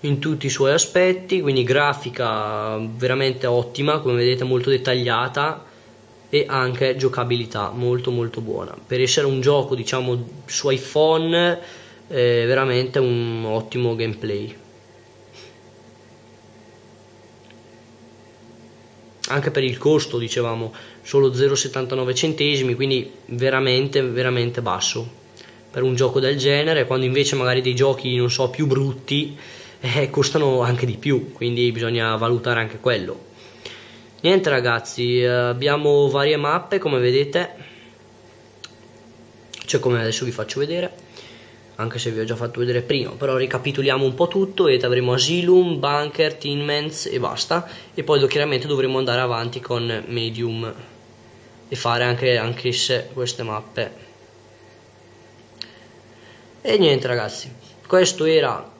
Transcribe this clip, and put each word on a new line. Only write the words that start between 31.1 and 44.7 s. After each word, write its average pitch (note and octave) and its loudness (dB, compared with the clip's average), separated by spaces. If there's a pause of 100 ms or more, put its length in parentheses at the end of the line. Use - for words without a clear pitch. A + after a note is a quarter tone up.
quindi A#2+ 0
bisogna A2+ -2
valutare A#2 0
anche A2 -6
quello. F#2 -2 (880)
Niente F#3 4
ragazzi, B2 0
eh, B2 2
abbiamo C#3 2
varie C#3+ 2
mappe, E3 0
come D3 0
vedete, C#3 0 (2000)
cioè C3+ 0
come A#2+ 2
adesso A2+ -2
vi B2 -4
faccio A2 -8
vedere, E3 -4 (720)
anche A2+ -6
se A#2+ -4
vi A2 -6
ho A2 -2
già A2+ -4
fatto A#2 -8
vedere B2 0
prima, B2 -4
però C3+ -2
ricapitoliamo C3+ 0
un B2+ 0
po' E3+ 2
tutto. F#3+ 0
Vedete, B2+ 4